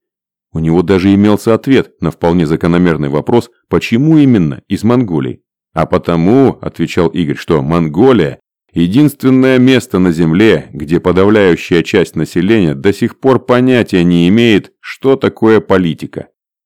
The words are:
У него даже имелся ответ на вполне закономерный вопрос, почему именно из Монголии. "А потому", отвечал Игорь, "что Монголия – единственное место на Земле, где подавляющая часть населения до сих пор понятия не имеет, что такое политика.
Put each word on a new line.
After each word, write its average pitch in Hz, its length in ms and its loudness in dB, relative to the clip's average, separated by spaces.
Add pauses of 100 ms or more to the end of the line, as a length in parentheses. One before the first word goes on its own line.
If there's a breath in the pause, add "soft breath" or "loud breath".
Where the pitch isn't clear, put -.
(540)
У 80 60 -6
него 82 220 0
даже 95 320 0
имелся 104 400 2
ответ 120 480 -2
на 85 80 -4
вполне 85 380 0
закономерный 82 600 0
вопрос, 76 420 -2 (180)
почему 131 480 0
именно 107 500 0
из 98 160 -6
Монголии. 101 580 -2 (320)
"А 78 120 -2
потому", 90 760 0
отвечал - 480 -4
Игорь, 71 260 -4
"что 78 260 -2
Монголия – 82 760 0 (340)
единственное 131 840 0
место 123 400 0
на 90 120 2
Земле, 85 600 0
где 78 280 -4
подавляющая 92 840 0
часть - 320 -2
населения 87 580 -2
до 69 180 -2
сих - 280 -6
пор 131 260 0
понятия 123 580 0
не 87 260 2
имеет, 113 500 0
что - 360 -4
такое 110 440 0
политика. 90 720 -4 (360)